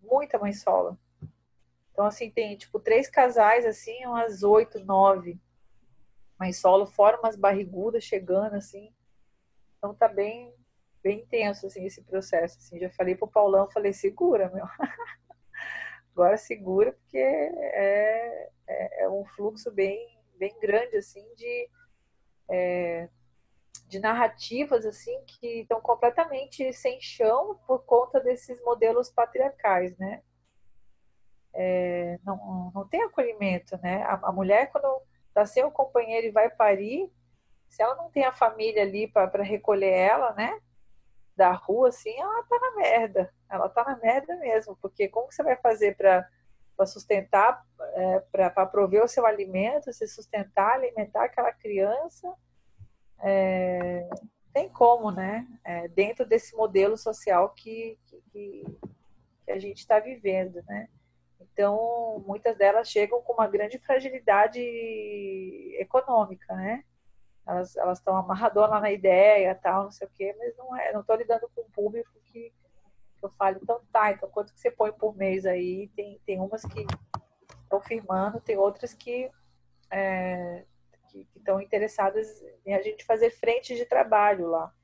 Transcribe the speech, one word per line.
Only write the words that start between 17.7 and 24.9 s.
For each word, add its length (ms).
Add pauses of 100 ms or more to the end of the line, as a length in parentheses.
é, 380
é 40
um 160
fluxo 460
bem, 260 (400)
bem 220
grande, 380
assim, 260 (120)
de, 340 (800)
é, 600 (800)
de 120
narrativas, 880
assim, 400